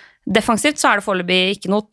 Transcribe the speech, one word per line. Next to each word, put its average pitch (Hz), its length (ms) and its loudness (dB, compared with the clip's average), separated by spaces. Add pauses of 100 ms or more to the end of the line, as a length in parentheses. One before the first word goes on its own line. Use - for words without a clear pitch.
(280)
Defensivt 226 540 0
så 285 80 4
er 226 80 4
det 202 80 -8
foreløpig 185 560 0
ikke 185 80 -6
noe 208 240 0